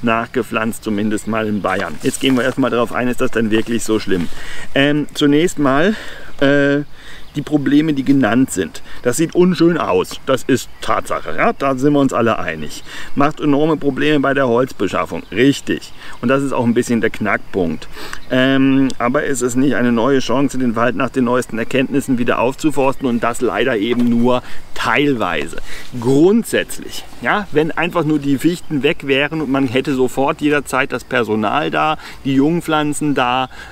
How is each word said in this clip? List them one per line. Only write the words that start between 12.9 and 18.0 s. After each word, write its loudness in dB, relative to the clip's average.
Macht 0
enorme 2
Probleme 0
bei 2
der 2
Holzbeschaffung. 0
Richtig. 0
Und -2
das 2
ist -4
auch 0
ein 2
bisschen 0
der 0
Knackpunkt. -2